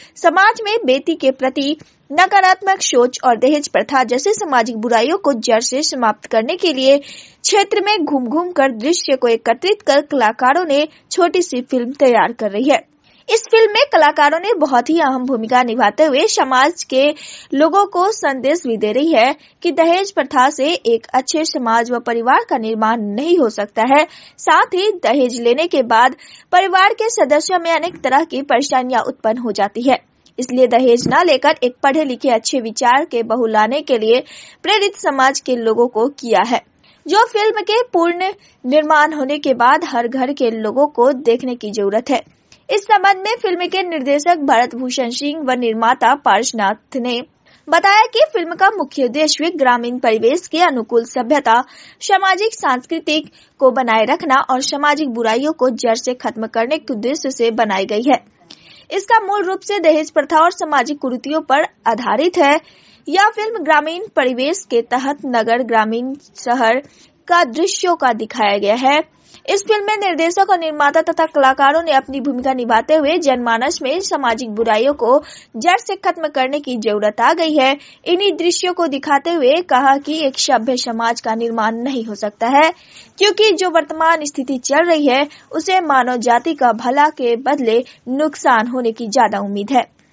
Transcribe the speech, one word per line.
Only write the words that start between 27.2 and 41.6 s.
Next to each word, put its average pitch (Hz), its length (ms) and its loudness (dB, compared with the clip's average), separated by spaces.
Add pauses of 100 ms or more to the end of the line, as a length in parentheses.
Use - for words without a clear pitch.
में 339 120 -2
अनेक 330 320 -4
तरह 277 200 2
की 269 180 -6
परेशानियां 254 600 0
उत्पन्न - 340 -4
हो 240 140 -6
जाती 208 320 -4
है, 254 160 2 (380)
इसलिए 254 300 2
दहेज 240 400 2
न 294 180 2
लेकर 294 380 2
एक 247 200 -4
पढ़े 277 200 2
लिखे 262 260 -4
अच्छे 240 320 0
विचार 240 440 0
के 233 180 -4
बहू 226 220 -2
लाने 220 360 0
के 294 160 0
लिए 226 260 2 (400)
प्रेरित 403 340 0
समाज 269 420 0
के 254 160 -4
लोगों 226 320 0
को 226 220 -2
किया 226 380 -2
है। 240 140 -2 (440)
जो 392 200 4
फिल्म 440 360 0
के 427 220 0
पूर्ण 349 480 0 (340)
निर्माण 302 480 2
होने 294 240 -4
के 294 160 0
बाद 254 320 2
हर 240 220 -4
घर 262 260 -4
के 254 180 -2
लोगों 226 380 -2
को 262 240 2
देखने 247 420 -2
की 208 160 -10